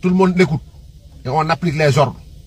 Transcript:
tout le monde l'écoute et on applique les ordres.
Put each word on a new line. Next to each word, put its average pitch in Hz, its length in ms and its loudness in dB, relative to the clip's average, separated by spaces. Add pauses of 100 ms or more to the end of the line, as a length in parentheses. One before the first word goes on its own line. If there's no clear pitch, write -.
tout 180 80 -2
le 180 60 2
monde 185 220 2
l'écoute 160 240 0 (640)
et 127 40 -8
on 156 200 -2
applique 165 260 -4
les 147 220 2
ordres. 131 220 0 (280)